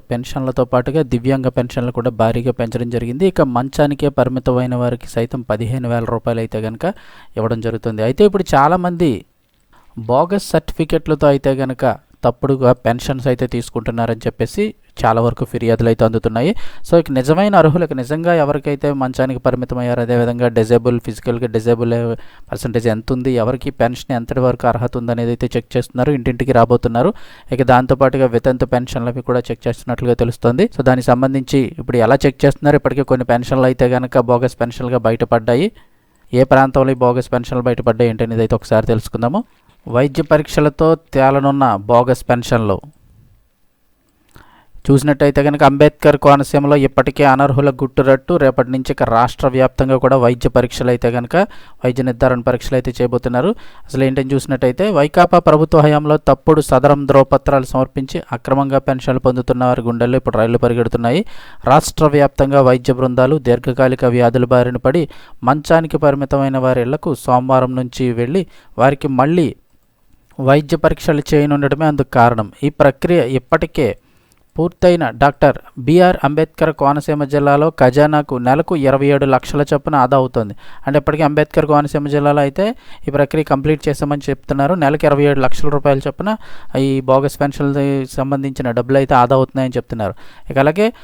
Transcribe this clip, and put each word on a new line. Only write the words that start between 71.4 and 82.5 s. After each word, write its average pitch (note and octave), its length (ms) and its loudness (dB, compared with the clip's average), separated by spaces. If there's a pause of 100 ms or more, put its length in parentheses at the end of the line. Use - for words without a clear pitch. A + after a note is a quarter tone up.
అందుకు C#3+ 240 0
కారణం. A#2 420 2 (100)
ఈ B2 60 0
ప్రక్రియ C#3+ 580 2
ఇప్పటికే C3 720 -2 (600)
పూర్తయిన F3 500 0
డాక్టర్ C3+ 500 2 (200)
బీఆర్ F3 460 4
అంబేద్కర్ D#3 480 -2
కోనసీమ D3 520 -2
జిల్లాలో C#3+ 560 2
ఖజానాకు D3 540 2
నెలకు C3+ 420 0
ఇరవై C3+ 300 2
ఏడు C#3 200 2
లక్షల C3+ 380 0 (100)
చొప్పున D3 200 -2
ఆదా C3 220 2
అవుతోంది. B2 380 -2 (320)
అంటే D3 120 0
ఇప్పటికీ D3+ 240 -2
అంబేద్కర్ D3+ 440 0
కోనసీమ D3 420 0
జిల్లాలో C#3+ 320 0
అయితే F#3+ 340 -2 (340)